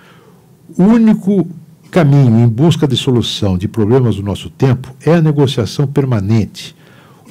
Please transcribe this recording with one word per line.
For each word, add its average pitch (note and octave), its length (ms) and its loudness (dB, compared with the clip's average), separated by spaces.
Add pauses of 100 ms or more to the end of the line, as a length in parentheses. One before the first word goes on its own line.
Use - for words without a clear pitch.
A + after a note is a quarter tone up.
(760)
O F3 60 2
único G#3+ 640 2 (460)
caminho C#3 480 4
em A#2+ 80 4
busca D3+ 400 0
de B2 80 -2
solução G#2 600 -2
de F2+ 120 -6
problemas A2+ 480 0
do G2 60 -8
nosso F#2 280 -8
tempo - 420 -2 (120)
é D#3 100 2
a F3 80 2
negociação C#3+ 640 0
permanente, A2+ 880 -2 (560)